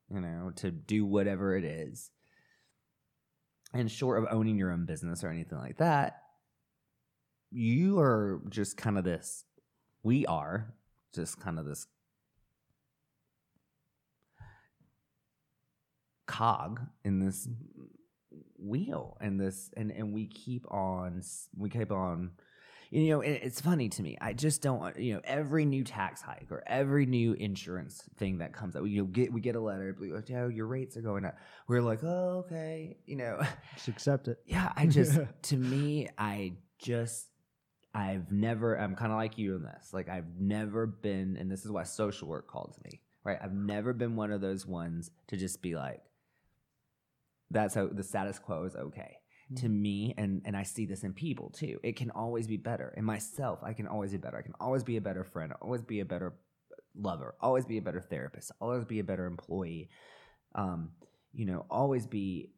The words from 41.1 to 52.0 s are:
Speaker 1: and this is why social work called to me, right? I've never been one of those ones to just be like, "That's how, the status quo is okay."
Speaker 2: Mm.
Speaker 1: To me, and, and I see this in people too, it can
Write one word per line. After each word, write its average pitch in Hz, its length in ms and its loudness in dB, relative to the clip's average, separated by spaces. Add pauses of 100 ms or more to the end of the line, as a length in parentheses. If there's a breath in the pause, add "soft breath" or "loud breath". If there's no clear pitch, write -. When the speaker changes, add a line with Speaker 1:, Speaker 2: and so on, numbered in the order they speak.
Speaker 1:
and 92 120 -2
this 95 160 -6
is 107 40 -6
why 95 140 -2
social 101 440 -2
work 80 200 -6
called 50 260 -10
to - 60 -20 (100)
me, - 120 -18 (200)
right? 101 200 -2
I've 95 120 -6
never 104 380 0
been 117 240 0
one 107 160 0
of 101 80 0
those 95 260 -2
ones 85 440 -4 (160)
to 101 100 -6
just 92 240 -4
be 85 160 -2
like, 67 240 -6 (1500)
"That's 107 240 2
how, 98 140 4
the 101 140 -4
status 98 360 -4
quo 82 260 -4
is 92 120 -6
okay." - 420 -10 (340 soft breath)
Speaker 2:
Mm. 127 100 -6
Speaker 1:
To 123 80 2
me, 104 480 2
and, 98 260 0
and 104 100 -4
I 98 80 -2
see 107 220 -4
this 98 200 -4
in 92 100 -4
people - 340 -4
too, - 340 -6
it 113 140 -2
can 117 140 -4